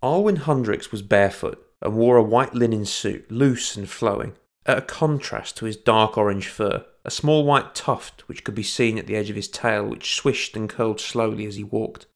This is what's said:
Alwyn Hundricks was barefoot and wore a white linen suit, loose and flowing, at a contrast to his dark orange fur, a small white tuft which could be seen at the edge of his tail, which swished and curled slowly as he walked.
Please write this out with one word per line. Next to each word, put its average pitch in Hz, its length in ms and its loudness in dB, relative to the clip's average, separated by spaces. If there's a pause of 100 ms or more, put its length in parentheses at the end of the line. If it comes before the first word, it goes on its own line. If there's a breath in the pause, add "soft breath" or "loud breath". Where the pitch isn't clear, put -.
Alwyn 185 320 2
Hundricks 139 560 -2
was 104 120 -8
barefoot 98 600 2 (160)
and 107 140 -2
wore 123 220 6
a 117 60 10
white 117 300 4
linen 113 320 2
suit, - 460 -6
loose 123 460 0
and 101 120 -10
flowing, 110 440 -2 (340)
at 135 120 4
a - 40 -6
contrast 143 760 -4
to 113 80 -6
his 107 100 -6
dark 110 420 4
orange 101 300 0
fur, 104 360 -2 (200)
a - 80 -8
small 151 320 2
white 143 320 2
tuft - 500 -6
which - 160 -14
could 104 140 -8
be 107 80 -6
seen 113 340 0
at - 80 -10
the 104 80 -6
edge 107 160 -2
of 98 60 -6
his 98 100 -8
tail, 104 400 -2
which - 300 -6
swished - 400 -2
and 107 120 -6
curled 110 300 -2
slowly 110 480 -4
as 104 80 -10
he 107 80 -10
walked. 110 520 -6